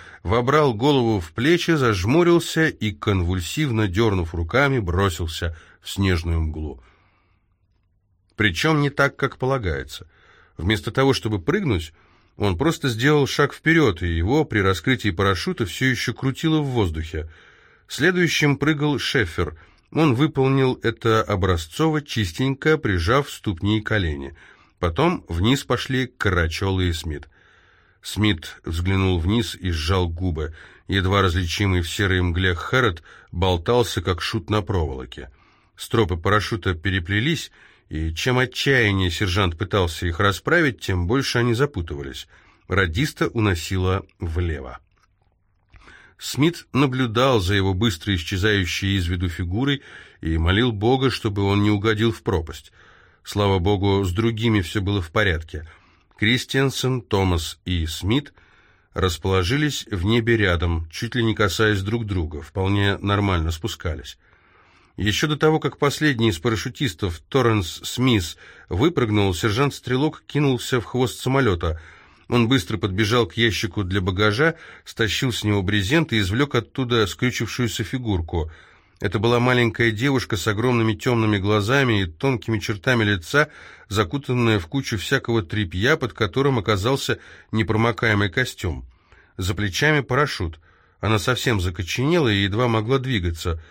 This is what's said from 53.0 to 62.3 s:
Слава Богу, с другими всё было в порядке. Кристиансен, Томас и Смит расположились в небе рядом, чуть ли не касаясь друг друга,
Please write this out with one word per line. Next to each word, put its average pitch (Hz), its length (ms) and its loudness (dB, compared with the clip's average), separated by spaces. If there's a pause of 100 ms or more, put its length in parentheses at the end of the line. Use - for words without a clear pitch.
Слава 101 340 2
Богу, 98 460 2
с 90 80 -2
другими 110 480 0
всё 98 200 -4
было 98 220 -2
в - 80 -10
порядке. 80 560 -2 (500)
Кристиансен, 127 840 0
Томас 90 640 0
и 87 200 -2
Смит 107 460 -2 (640)
расположились 95 960 0
в 92 160 -4
небе 113 320 2
рядом, 85 520 0
чуть - 240 -10
ли 120 80 0
не 110 120 2
касаясь 107 480 2
друг 110 240 -4
друга, 82 340 -4